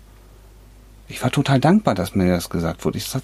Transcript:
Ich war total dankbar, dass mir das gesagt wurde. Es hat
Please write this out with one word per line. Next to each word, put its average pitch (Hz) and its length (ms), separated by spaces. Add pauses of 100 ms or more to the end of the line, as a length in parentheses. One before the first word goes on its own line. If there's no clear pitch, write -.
(1080)
Ich - 140
war 127 80
total 135 300
dankbar, 156 340
dass 92 200
mir 92 140
das 87 220
gesagt 85 340
wurde. - 140
Es - 160
hat 131 100